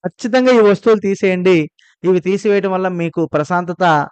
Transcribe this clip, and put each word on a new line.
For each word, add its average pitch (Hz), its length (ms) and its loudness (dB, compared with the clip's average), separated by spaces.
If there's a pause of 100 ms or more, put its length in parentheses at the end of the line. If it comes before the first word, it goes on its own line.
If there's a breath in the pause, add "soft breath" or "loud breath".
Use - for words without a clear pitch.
ఖచ్చితంగా 254 480 -2
ఈ 233 100 4
వస్తువులు 208 400 2
తీసేయండి. 185 560 0 (460 soft breath)
ఇవి 180 160 2
తీసివేయటం 196 520 -2
వల్ల 185 220 -2
మీకు 170 320 -4
ప్రశాంతత 175 580 -4 (280)